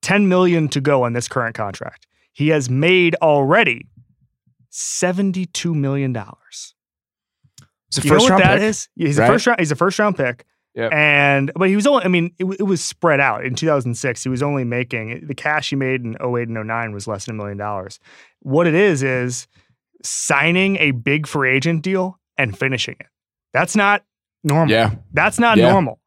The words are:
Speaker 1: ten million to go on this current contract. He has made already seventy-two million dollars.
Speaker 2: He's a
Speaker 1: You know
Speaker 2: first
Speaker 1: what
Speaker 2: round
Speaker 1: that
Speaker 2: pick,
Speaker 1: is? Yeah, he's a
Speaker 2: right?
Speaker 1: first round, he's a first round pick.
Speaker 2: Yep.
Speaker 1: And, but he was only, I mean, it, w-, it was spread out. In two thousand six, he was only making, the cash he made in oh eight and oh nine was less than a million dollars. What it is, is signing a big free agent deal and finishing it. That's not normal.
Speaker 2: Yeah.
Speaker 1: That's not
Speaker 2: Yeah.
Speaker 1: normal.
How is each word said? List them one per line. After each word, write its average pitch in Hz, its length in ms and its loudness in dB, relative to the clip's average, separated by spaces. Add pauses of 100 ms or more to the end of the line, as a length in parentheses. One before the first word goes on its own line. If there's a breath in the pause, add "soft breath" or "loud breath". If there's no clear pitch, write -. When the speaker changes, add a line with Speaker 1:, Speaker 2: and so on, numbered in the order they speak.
Speaker 1:
ten 202 260 2
million 175 400 2
to 143 120 -4
go 139 240 2
on 120 80 -2
this 120 160 -6
current 113 260 -4
contract. - 520 -10 (260)
He 147 160 -2
has 151 220 0
made 170 460 2
already 147 720 2 (800)
seventy-two 180 1040 -4
million 139 380 -2
dollars. - 640 -14 (1160)
Speaker 2:
He's 143 120 -2
a - 20 0
Speaker 1:
You 143 40 2
know 151 60 6
Speaker 2:
first 220 80 6
Speaker 1:
what 262 60 6
Speaker 2:
round 190 120 6
Speaker 1:
that 190 160 6
Speaker 2:
pick, 196 100 0
Speaker 1:
is? - 280 -6
Yeah, - 100 -2
he's 143 120 0
a 110 40 4
Speaker 2:
right? 113 60 6
Speaker 1:
first 233 180 4
round, 233 140 2
he's 156 120 0
a 139 40 -4
first 180 220 0
round 208 180 0
pick. 123 280 -4 (300)
Speaker 2:
Yep. 117 180 -4
Speaker 1:
And, 143 640 2
but 185 140 0
he 190 80 2
was 208 100 2
only, 269 180 2
I 190 40 2
mean, 175 180 2 (100)
it, - 60 -6
w-, 190 160 -4
it 202 60 0
was 196 200 -2
spread 151 360 0
out. 127 240 0
In 127 100 -4
two 160 120 -4
thousand 127 280 0
six, 120 300 -6
he 131 40 -4
was 127 140 -4
only 143 220 -2
making, 120 640 -6
the 139 60 -8
cash 151 360 -4
he 139 60 -2
made 131 260 -2
in 113 160 -8
oh 123 180 -4
eight 120 120 -4
and 113 100 -6
oh 110 60 -8
nine 113 280 -6
was 101 140 -10
less 104 200 -8
than 113 100 -10
a - 20 -8
million 101 200 -8
dollars. 101 420 -10 (400 soft breath)
What 156 260 2
it 156 80 2
is, 175 300 4
is 127 420 -4 (560)
signing 175 760 0
a 151 120 2
big 139 380 -2
free 131 260 0
agent 156 280 0
deal 185 360 -4 (180)
and 117 220 -4
finishing 135 400 -4
it. - 80 -20 (460)
That's 170 240 0
not 202 280 2 (380)
normal. 156 300 2
Speaker 2:
Yeah. 110 240 2 (160)
Speaker 1:
That's 175 260 0
not 233 200 4
Speaker 2:
Yeah. 180 120 6
Speaker 1:
normal. 170 360 0